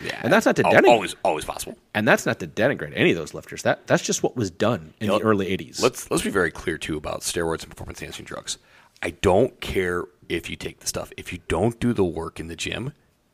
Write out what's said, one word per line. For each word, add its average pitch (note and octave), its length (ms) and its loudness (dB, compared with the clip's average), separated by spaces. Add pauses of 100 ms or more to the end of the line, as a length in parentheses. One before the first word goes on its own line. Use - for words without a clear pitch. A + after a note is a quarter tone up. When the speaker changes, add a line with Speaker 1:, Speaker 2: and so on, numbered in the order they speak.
Speaker 1:
Yeah. - 180 -8
Speaker 2:
And B2 100 4
that's G#3 140 4
not - 100 4
to B2+ 80 2
Speaker 1:
Al-, F2 80 6
Speaker 2:
denigrate - 160 8
Speaker 1:
always, G#2 360 4
always D#2 200 0
possible. - 320 -10 (160)
Speaker 2:
And G#2+ 140 2
that's F#3+ 180 4
not B2 140 -2
to F2+ 80 -6
denigrate G2 480 0
any D3+ 160 4
of G2 60 2
those D#2 180 -8
lifters. - 300 -12
That, - 240 0
that's D3 160 2
just - 180 -2
what - 140 -2
was A2 140 -2
done F#2 500 -2
in G#2+ 60 -4
Speaker 1:
You G2+ 60 2
know, G#2 60 2
Speaker 2:
the - 60 -2
early G2 240 2
eighties. F2+ 340 -6
Speaker 1:
let's, - 260 0
let's E3+ 140 -2
be - 80 -4
very F2 220 0
clear, D#2+ 260 -6
too, - 180 -6
about D#2 260 -8
steroids E2 420 -4
and - 60 -20
performance-enhancing - 560 -14
drugs. - 320 -10 (440)
I F2 80 -4
don't G2 500 2
care F2 440 -2 (240)
if E2+ 200 -4
you E2 60 -8
take - 240 -12
the - 80 -10
stuff. - 300 -8
If - 160 -12
you F2 160 -10
don't G#2+ 320 0
do A#2+ 120 0
the G2+ 120 2
work E2 340 -6
in D#2+ 80 -10
the E2 100 -12
gym, G#2 360 -6 (420)